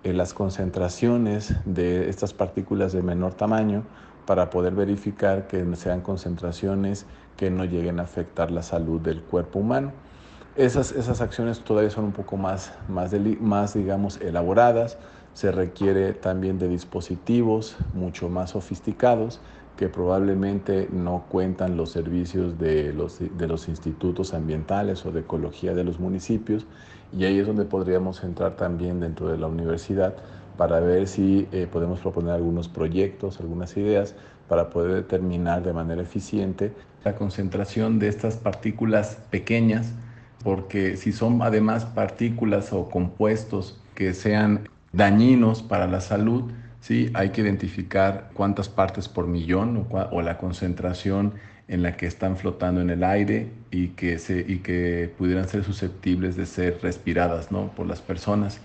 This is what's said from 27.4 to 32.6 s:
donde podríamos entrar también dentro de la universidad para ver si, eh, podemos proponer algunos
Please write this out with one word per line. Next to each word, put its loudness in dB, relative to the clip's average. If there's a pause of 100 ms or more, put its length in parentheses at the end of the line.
donde 2
podríamos 0
entrar -2
también -2
dentro -4
de -2
la -2
universidad 0 (400)
para 4
ver 4
si, 2
eh, -2
podemos -2
proponer -2
algunos 0